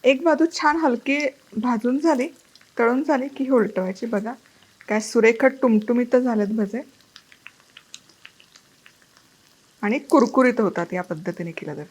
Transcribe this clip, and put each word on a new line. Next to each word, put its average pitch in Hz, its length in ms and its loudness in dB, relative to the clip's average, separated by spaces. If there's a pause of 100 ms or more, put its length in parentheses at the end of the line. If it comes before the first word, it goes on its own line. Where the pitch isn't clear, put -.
एक 262 200 2
बाजू 320 300 2
छान 311 240 0
हलकी 277 420 -2 (360)
भाजून 240 440 -2
झाली, 302 280 0 (500)
तळून 247 260 2
झाली 285 240 -2
की 269 220 -6
उलटवायची. 196 560 0
बघा 220 280 -6 (560)
काय 214 120 0
सुरेख 226 440 4 (160)
टुमटुमीत 240 540 2
झालेत 233 340 2
भजे 220 320 -4 (3000)
आणि 220 180 -2
कुरकुरीत 254 580 2
होतात 175 340 -2
या 180 100 -6
पद्धतीने 170 480 -10
केलं 147 260 -12
तर. 147 140 -14